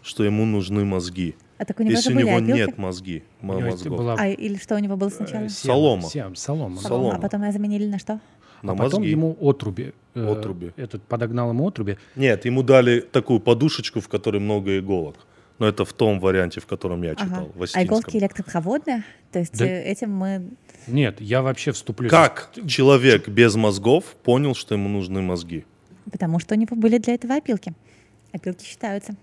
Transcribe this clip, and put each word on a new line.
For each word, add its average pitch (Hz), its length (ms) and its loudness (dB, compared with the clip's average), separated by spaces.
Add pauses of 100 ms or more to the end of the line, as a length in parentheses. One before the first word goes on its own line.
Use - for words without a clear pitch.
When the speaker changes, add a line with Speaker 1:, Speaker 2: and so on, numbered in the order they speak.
Speaker 1:
что - 220 -4
ему 107 220 2
нужны 101 380 0
мозги, 90 500 -4 (240)
Speaker 2:
А 214 60 -6
так - 160 -8
у - 20 0
него 214 100 2
Speaker 1:
если 240 180 2
Speaker 2:
же - 40 2
Speaker 1:
у - 40 4
Speaker 2:
были 254 80 4
Speaker 1:
него - 100 4
Speaker 2:
опилки. 113 220 2
Speaker 1:
нет 92 200 0
мозги, 92 460 -8 (160)
мо-, 98 160 -6
Speaker 3:
У - 20 -2
него 92 120 -2
Speaker 1:
мозгов? 90 280 -6
Speaker 3:
была, 120 200 -2
Speaker 2:
А, 208 100 0
или 202 280 -6
что 208 200 -4
у - 20 0
него 196 180 -2
было 196 120 -2
Speaker 3:
э, 202 40 -6
Speaker 2:
сначала? 214 360 -8
Speaker 3:
сем-, 190 240 -2
Speaker 1:
Солома. 127 360 4
Speaker 3:
сем-, 95 280 -8
солома, 135 460 -6
да. - 60 -4
Speaker 1:
Солома. 131 280 0
Speaker 2:
А 175 40 -6
потом 202 220 -4
ее 208 100 -2
заменили 208 340 -4
на 202 120 -4
что? 214 220 -8 (420)
Speaker 1:
На 98 100 -6
Speaker 3:
А 95 40 -4
потом 135 240 0
Speaker 1:
мозги. 175 100 0
Speaker 3:
ему 160 300 0
отруби, 131 520 0 (220)
э, 110 180 -2
Speaker 1:
Отруби. 95 440 -6
Speaker 3:
этот 110 260 -12
подогнал 120 480 -2
ему 127 180 0
отруби. 101 300 -4 (160)
Speaker 1:
Нет, 131 320 4
ему 127 160 2
дали 123 380 8
такую 117 400 2
подушечку, 120 600 2
в - 80 -14
которой 101 320 -2
много 101 380 -2
иголок. 92 380 -4 (420)
Но 107 80 2
это 104 180 0
в - 80 -10
том 107 280 2
варианте, 92 400 0
в - 60 -20
котором 87 360 -6
я 82 100 -4
Speaker 2:
Ага. 127 120 -6
Speaker 1:
читал, 180 200 -6 (100)
в 87 60 -12
Speaker 2:
А 90 40 -4
Speaker 1:
Остинском. 180 200 0 (140)
Speaker 2:
иголки 226 180 -4
электропроводные? 208 880 -4 (280)
То 180 80 -2
есть, - 180 -6
Speaker 3:
Да. 190 80 2
Speaker 2:
э, 185 180 -4
этим 208 280 -6
мы 190 300 -4 (440)
Speaker 3:
Нет, 117 340 0
я 117 220 0
вообще 131 300 -2
вступлю 117 360 -6
Speaker 1:
Как 165 460 4
Speaker 3:
здесь. 190 180 -8
Speaker 1:
человек 131 560 6
без 107 280 6
мозгов 110 480 2 (180)
понял, 131 320 2
что - 200 -6
ему 98 140 -2
нужны 98 320 -4
мозги? 85 440 -4 (480)
Speaker 2:
Потому 170 260 -2
что - 160 -4
у 214 40 2
него 226 180 -2
были 226 220 4
для 240 160 0
этого 247 200 -4
опилки. 240 380 -4 (600)
Опилки 180 320 -10
считаются. 202 580 -10